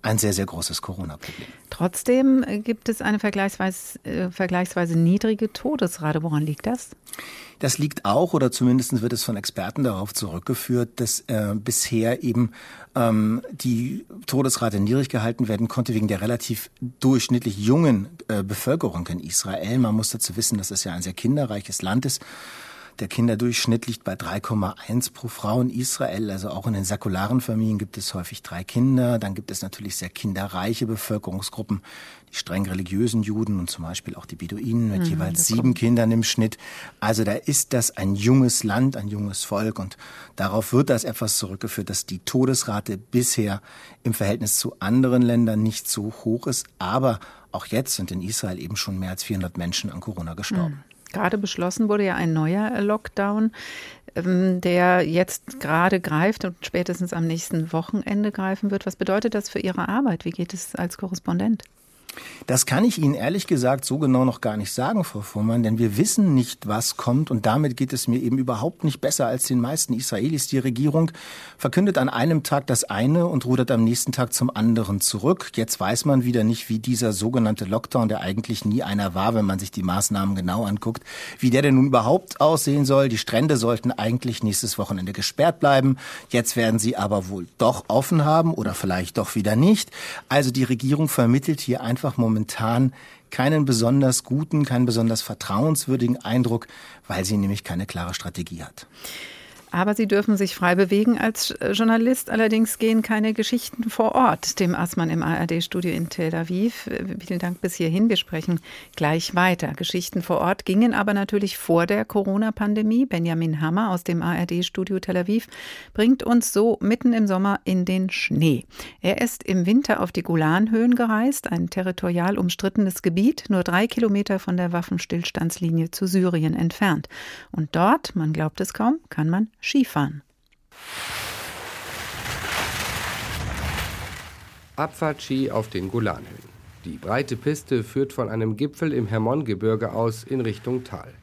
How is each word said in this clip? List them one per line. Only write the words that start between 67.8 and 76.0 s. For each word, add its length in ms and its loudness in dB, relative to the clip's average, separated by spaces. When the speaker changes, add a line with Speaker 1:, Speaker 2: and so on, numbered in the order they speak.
Speaker 1:
es 160 -4
mir 120 2
eben 180 0
überhaupt 440 -2
nicht 180 0
besser 260 0
als 180 -2
den 160 2
meisten 320 -2
Israelis. 560 -2
Die 100 0
Regierung 540 2
verkündet 380 4
an 120 4
einem 340 2
Tag 240 0
das 160 2
eine 440 2
und 180 0
rudert 260 2
am 140 4
nächsten 260 0
Tag 220 -2
zum 200 0
anderen 480 2
zurück. 540 0
Jetzt 240 -2
weiß 280 0